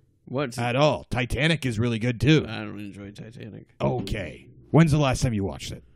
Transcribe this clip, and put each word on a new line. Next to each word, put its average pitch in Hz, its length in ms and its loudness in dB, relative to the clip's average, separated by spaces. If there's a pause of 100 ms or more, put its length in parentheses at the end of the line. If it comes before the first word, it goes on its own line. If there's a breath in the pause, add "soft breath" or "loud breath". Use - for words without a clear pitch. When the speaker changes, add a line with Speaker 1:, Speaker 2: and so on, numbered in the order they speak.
(260)
Speaker 1:
What's 127 320 -6
Speaker 2:
At 120 180 -2
all. 135 340 4
Titanic 131 560 0
is 117 140 0
really 117 200 0
good, 117 220 -2
too. 147 260 6
Speaker 1:
I 110 120 -8
don't 101 200 -10
enjoy 101 320 -14
Titanic. 107 560 -16 (140)
Speaker 2:
Okay. 110 680 -4 (220)
When's 156 220 6
the 156 60 4
last 135 240 2
time 127 120 0
you 101 100 -2
watched - 300 -8
it? 135 100 -16 (120)